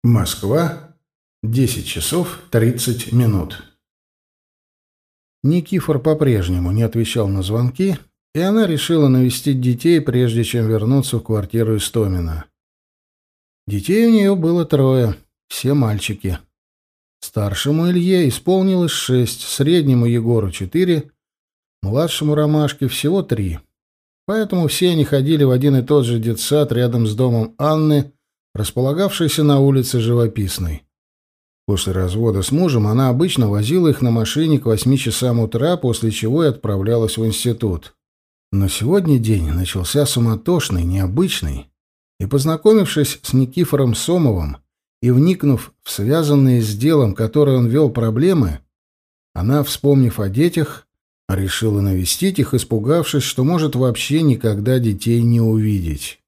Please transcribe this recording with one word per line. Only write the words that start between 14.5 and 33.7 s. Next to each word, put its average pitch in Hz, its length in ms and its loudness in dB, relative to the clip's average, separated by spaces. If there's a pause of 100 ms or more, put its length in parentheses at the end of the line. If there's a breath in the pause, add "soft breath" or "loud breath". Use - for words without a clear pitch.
трое, 131 500 2 (320)
все - 240 -4
мальчики. 104 680 -2 (840)
Старшему 139 680 -2
Илье 180 400 2
исполнилось 185 640 0
шесть, 127 500 -2
среднему 139 640 2
Егору 117 460 0
четыре, 160 640 -2 (680)
младшему 147 540 -2
Ромашке 147 540 0
всего 175 340 -2
три. 98 360 -4 (680)
Поэтому 196 420 -2
все 180 220 0
они 156 140 2
ходили 143 400 2
в 131 60 4
один 135 260 2
и 123 60 2
тот 139 220 2
же 117 140 0
детсад 135 540 -2
рядом 120 340 0
с 107 80 -2
домом 117 420 0
Анны, 151 540 0 (460)
располагавшийся 147 840 -2
на 143 160 4
улице 135 400 2
Живописной. 110 840 -2 (840)
После 98 260 -2
развода 98 480 0
с 92 120 -2
мужем 139 340 2
она 123 220 2
обычно 123 420 0
возила 135 380 0